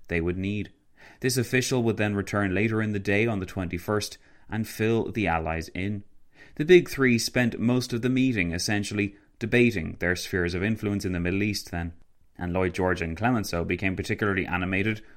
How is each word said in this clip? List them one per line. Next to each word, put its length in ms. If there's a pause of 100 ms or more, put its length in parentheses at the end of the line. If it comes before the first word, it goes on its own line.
they 120
would 180
need. 340 (500)
This 160
official 460
would 140
then 180
return 380
later 280
in 100
the 80
day 280
on 120
the 60
twenty-first 720 (320)
and 180
fill 440
the 160
Allies 420
in. 340 (520)
The 100
Big 240
Three 300
spent 400
most 340
of 80
the 80
meeting 420
essentially 640 (240)
debating 600
their 160
spheres 400
of 80
influence 420
in 80
the 60
Middle 240
East 260
then, 240 (420)
and 160
Lloyd 220
George 280
and 140
Clemenceau 480
became 320
particularly 520
animated 540 (160)